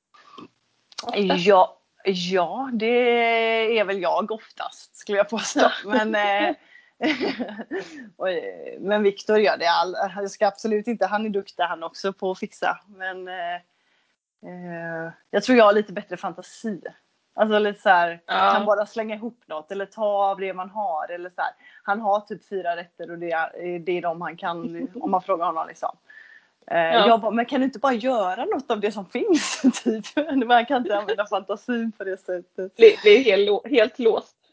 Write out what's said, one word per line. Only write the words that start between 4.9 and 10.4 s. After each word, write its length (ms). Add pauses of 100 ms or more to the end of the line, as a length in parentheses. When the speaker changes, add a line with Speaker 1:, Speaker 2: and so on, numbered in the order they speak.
Speaker 2:
skulle 220
jag 100
påstå. 480
Speaker 1:
<laughs> 80
Speaker 2:
Men, 300
eh, 400 (440)
<laughs> 380 (800)
oj, 640
men 220
Viktor 360
gör 180
det 140
all-, 260 (200)
jag 140
ska 160